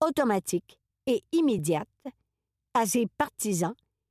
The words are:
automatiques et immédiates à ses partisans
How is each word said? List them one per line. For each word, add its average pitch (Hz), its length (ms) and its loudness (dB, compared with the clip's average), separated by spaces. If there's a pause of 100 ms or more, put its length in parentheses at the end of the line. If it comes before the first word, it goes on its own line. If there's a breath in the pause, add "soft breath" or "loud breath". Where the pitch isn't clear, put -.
automatiques 240 800 0 (280)
et 247 160 0 (100)
immédiates 196 560 0 (840)
à 226 120 2
ses 233 200 2
partisans 196 680 -4 (360)